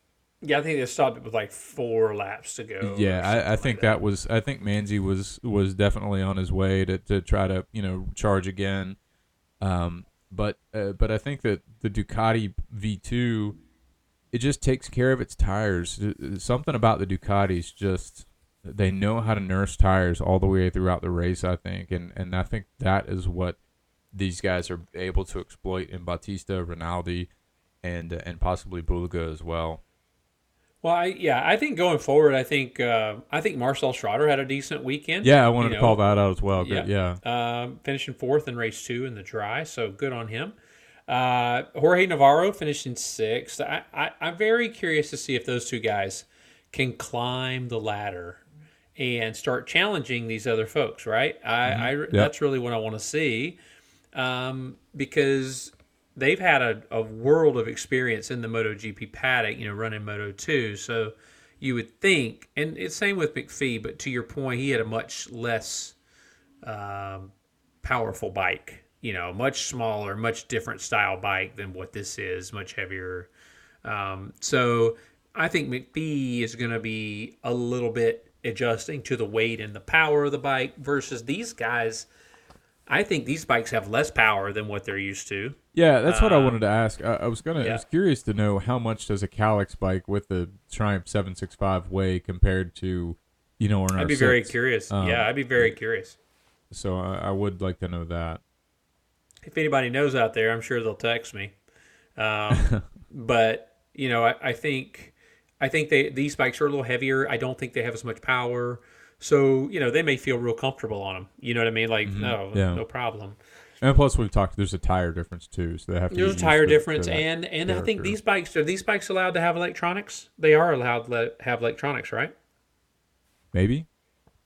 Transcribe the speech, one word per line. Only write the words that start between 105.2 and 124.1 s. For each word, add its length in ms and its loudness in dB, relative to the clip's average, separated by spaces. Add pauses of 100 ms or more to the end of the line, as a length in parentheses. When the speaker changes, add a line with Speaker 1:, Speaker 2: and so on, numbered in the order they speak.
Speaker 1:
I 80 0
think 200 0
they, 200 6
these 260 -2
bikes 240 0
are 60 2
a 40 2
little 140 -2
heavier. 460 0
I 80 -2
don't 200 -4
think 160 -8
they 100 -2
have 100 -4
as 100 -10
much 180 -8
power. 600 -2 (380)
So, 500 4
you 100 -4
know, 120 2
they 100 2
may 160 2
feel 200 0
real 180 0
comfortable 460 -4
on 140 -6
'em. 140 -12 (100)
You 140 -4
know 80 2
what 60 4
I 40 2
mean? 180 2
Like, 200 2
Speaker 2:
Mm-hmm. 120 -4
Speaker 1:
"No, 340 -4
Speaker 2:
Yeah. 180 4
Speaker 1:
no 100 -2
problem." 520 -8 (480)
Speaker 2:
And 120 6
plus, 200 6
we've 140 2
talked, 280 0
there's 180 0
a 40 -4
tire 320 0
difference, 360 -10
too, 320 -4
so 120 -10
they 80 0
have 120 0
to 40 -8
Speaker 1:
There's 140 2
a 40 -2
Speaker 2:
use 80 -4
Speaker 1:
tire 260 6
Speaker 2:
the, 0 -
Speaker 1:
difference, 400 4
Speaker 2:
the 60 -2
Speaker 1:
and, 320 -2
and 260 -4
I 40 2
think 100 -4
Speaker 2:
character. 180 -2
Speaker 1:
these 180 -4
bikes, 340 0
are 80 2
these 200 -2
bikes 260 -2
allowed 240 0
to 80 0
have 140 2
electronics? 800 -4
They 160 8
are 180 8
allowed 340 0
to 60 -6
le-, 180 0 (100)
have 220 -2
electronics, 500 -2
right? 240 -4 (1200)
Speaker 2:
Maybe. 340 2 (580)